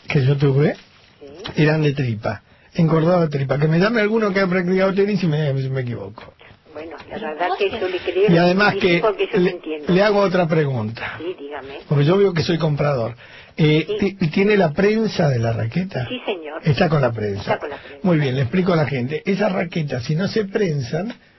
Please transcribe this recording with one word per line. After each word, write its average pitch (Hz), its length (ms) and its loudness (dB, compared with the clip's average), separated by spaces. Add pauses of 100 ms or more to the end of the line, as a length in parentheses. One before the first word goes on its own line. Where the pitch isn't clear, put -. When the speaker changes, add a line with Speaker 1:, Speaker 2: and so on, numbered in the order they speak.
Speaker 1:
que 139 160 2
yo 139 120 4
tuve 143 380 2
Speaker 2:
Sí. - 880 -8
Speaker 1:
eran 156 200 4
de 147 100 2
tripa, 113 500 -4 (320)
encordado 165 480 4
de 160 60 0
tripa. 139 300 -2
Que 156 100 2
me 160 100 2
llame 220 240 2
alguno 214 300 2
que 196 80 0
ha 196 60 2
practicado 185 480 2
tenis 202 280 0
y 190 40 0
me, 151 260 0
me 135 280 -2
equivoco. 107 540 -10 (400)
Speaker 2:
Bueno, - 220 -14 (140)
la 147 80 -10 (140)
verdad 175 160 -2 (100)
que 381 120 0
yo 190 180 -4
le 180 100 -4
creo 180 320 2
Speaker 1:
Y 165 60 6
además 180 400 4
Speaker 2:
y - 40 -4
Speaker 1:
que 180 200 4
Speaker 2:
porque 196 320 0
yo 220 60 2
Speaker 1:
le, 175 120 4
Speaker 2:
lo 175 60 -10
entiendo. 156 360 -4
Speaker 1:
le 185 100 6
hago 202 180 4
otra 185 260 2
pregunta. 135 720 -2
Speaker 2:
Sí, 170 200 -8
dígame. 143 400 -14 (100)
Speaker 1:
Porque 143 160 2
yo 170 140 4
veo 196 160 4
que 156 80 0
soy 170 160 0
comprador. 143 560 -2 (420)
Eh, 156 300 2 (140)
Speaker 2:
Sí. 196 160 0
Speaker 1:
ti-, 170 120 -2
¿tiene 202 280 2
la 175 160 2
prensa 202 560 0
de 127 100 0
la 113 140 0
raqueta? 117 560 -4
Speaker 2:
Sí, 247 180 -8
señor. 160 380 -8
Speaker 1:
Está 165 240 2
con 151 120 2
la 123 120 0
prensa. 104 280 -4
Speaker 2:
Está - 180 -4
con 151 120 -8
la 139 60 -12
prensa. - 260 -18
Speaker 1:
Muy 175 160 2
bien, 135 160 0
le 139 80 0
explico 180 300 0
a 170 40 2
la 156 100 0
gente. 135 380 -4
Esas 185 280 0
raquetas, 165 520 -4
si 151 120 -2
no 190 120 -2
se 214 180 -2
prensan, 175 680 -4 (240)